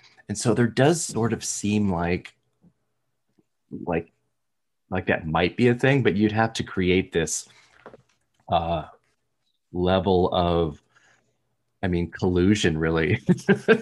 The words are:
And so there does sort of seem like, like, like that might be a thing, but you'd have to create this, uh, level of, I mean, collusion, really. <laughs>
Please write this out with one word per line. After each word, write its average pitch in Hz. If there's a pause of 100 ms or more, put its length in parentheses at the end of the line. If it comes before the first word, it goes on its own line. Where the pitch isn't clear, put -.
(280)
And 101
so 117
there 120
does 139
sort 113
of -
seem 104
like, 87 (1500)
like, 85 (760)
like 92
that 98
might 85
be 120
a 120
thing, 135
but 104
you'd 107
have 113
to -
create 92
this, - (1000)
uh, 82 (880)
level 90
of, 85 (1000)
I 98
mean, 87
collusion, 90
really. 80
<laughs> - (560)